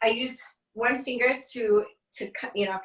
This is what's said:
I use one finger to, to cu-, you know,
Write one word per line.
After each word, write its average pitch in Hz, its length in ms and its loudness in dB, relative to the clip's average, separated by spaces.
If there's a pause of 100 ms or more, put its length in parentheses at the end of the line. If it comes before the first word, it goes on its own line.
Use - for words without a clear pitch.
I 226 80 4
use 247 320 -2 (320)
one 247 300 0
finger 254 360 0 (140)
to, 208 320 4 (300)
to - 160 -8
cu-, - 240 -8
you 202 100 0
know, 190 200 -4